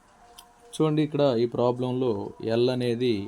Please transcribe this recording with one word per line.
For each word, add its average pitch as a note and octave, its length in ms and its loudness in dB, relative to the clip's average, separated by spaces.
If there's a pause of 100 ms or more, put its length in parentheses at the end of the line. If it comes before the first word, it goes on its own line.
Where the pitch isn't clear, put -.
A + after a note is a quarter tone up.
(720)
చూడండి, D#3 340 2
ఇక్కడ D3 160 0 (200)
ఈ - 20 2 (100)
ప్రాబ్లంలో B2 560 0 (440)
ఎల్ A#2+ 200 4
అనేది B2 380 0 (140)